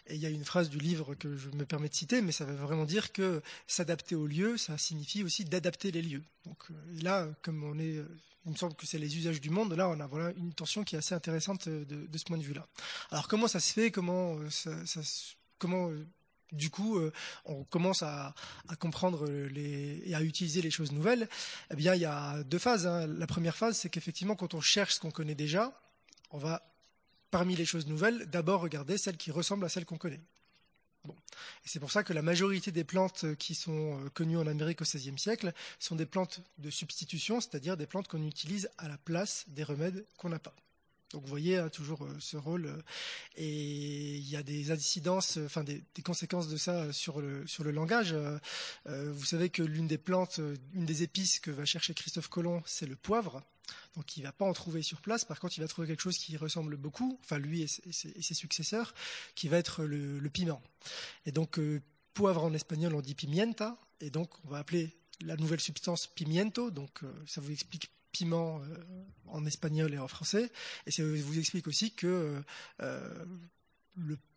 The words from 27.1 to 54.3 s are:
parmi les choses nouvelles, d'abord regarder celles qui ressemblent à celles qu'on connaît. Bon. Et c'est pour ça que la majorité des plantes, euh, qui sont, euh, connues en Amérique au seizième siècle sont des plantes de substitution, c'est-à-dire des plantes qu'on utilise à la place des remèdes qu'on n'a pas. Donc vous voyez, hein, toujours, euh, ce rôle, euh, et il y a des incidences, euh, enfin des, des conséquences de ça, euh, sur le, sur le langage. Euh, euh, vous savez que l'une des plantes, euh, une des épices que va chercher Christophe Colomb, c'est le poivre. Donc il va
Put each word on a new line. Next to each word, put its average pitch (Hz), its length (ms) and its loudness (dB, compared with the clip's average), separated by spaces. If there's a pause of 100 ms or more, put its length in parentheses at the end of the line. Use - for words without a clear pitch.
parmi 180 240 6
les 165 100 2
choses 156 220 0
nouvelles, 202 380 2
d'abord 170 340 4
regarder 151 360 0
celles 190 200 0
qui 160 160 -6
ressemblent 180 320 2
à 165 40 2
celles 170 180 -2
qu'on 160 120 -6
connaît. 156 240 -6 (840)
Bon. 139 120 -12 (480)
Et - 40 -8
c'est 160 120 -4
pour 135 100 -4
ça 208 140 6
que - 80 -2
la 156 100 2
majorité 180 480 4
des 165 140 0
plantes, 185 400 2
euh, 151 100 0
qui - 220 -4
sont, 156 440 -2
euh, 139 100 -6
connues 165 280 2
en 160 80 4
Amérique 151 360 0
au - 20 2
seizième 139 340 -2
siècle 208 340 0 (280)
sont - 160 -2
des 156 100 0
plantes 180 360 -2 (160)
de 151 120 -8
substitution, 170 720 -2
c'est-à-dire 160 360 -2
des 147 100 -4
plantes 190 200 -2
qu'on 156 180 -2
utilise 160 540 -2
à 170 100 -8
la 143 100 -8
place 175 500 -2
des 151 160 -6
remèdes 170 420 -2 (100)
qu'on 180 120 -6
n'a 165 100 -2
pas. - 160 -14 (580)
Donc 147 100 -8
vous 135 60 -10
voyez, 160 300 2
hein, 160 100 2
toujours, 151 340 -6
euh, 143 160 -8
ce - 180 -4
rôle, 160 300 -2
euh, 143 160 -8 (540)
et 147 800 -2
il 139 120 -6
y 143 60 -4
a 147 80 -2
des 147 300 -2
incidences, 175 640 2
euh, 151 100 0
enfin 156 160 -2
des, 143 220 -4 (100)
des 156 80 -8
conséquences 175 460 0
de 156 80 -2
ça, 175 260 2
euh, 147 100 -2
sur 147 280 -2
le, 139 260 -4
sur - 160 -4
le 151 80 2
langage. 165 420 4
Euh, 147 260 0 (500)
euh, 147 240 -2
vous 143 120 -4
savez 170 240 4
que 175 140 0
l'une 160 240 2
des 156 120 2
plantes, 180 420 2
euh, 147 160 -2 (180)
une 180 100 0
des 160 200 2
épices 185 340 2
que 156 140 -4
va 147 120 -4
chercher 160 300 0
Christophe - 320 -4
Colomb, 175 400 0
c'est - 200 -4
le 131 100 -6
poivre. 185 440 0 (540)
Donc - 220 -8
il 135 80 -6
va 156 80 -6